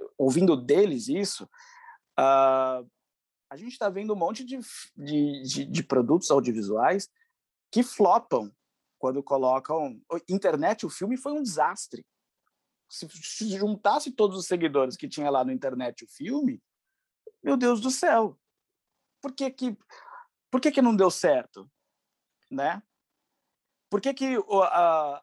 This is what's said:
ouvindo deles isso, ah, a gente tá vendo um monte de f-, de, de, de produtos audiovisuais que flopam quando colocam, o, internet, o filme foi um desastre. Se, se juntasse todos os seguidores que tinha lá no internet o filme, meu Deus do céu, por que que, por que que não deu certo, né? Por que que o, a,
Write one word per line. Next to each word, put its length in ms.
ouvindo 400
deles 520
isso, 400
ah, 680
a 60
gente 200
tá 120
vendo 240
um 40
monte 280
de 120
f-, 400
de, 460
de, 240
de 160
produtos 480
audiovisuais 760
que 120
flopam 680
quando 240
colocam, 800
o, 80
internet, 560
o 60
filme 260
foi 160
um 100
desastre. 600
Se, 180
se 480
juntasse 540
todos 260
os 100
seguidores 500
que 120
tinha 220
lá 140
no 80
internet 520
o 40
filme, 520
meu 140
Deus 240
do 100
céu, 480
por 100
que 180
que, 280
por 100
que 120
que 100
não 140
deu 140
certo, 600
né? 320
Por 100
que 120
que 260
o, 240
a, 600